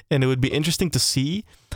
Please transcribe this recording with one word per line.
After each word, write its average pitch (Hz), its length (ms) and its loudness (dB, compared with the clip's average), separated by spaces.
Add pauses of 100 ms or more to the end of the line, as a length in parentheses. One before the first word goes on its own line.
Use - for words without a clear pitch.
(120)
and 139 120 4
it 127 40 4
would 127 140 0
be 131 80 2
interesting 156 420 0
to 135 80 0
see, 151 440 -2 (320)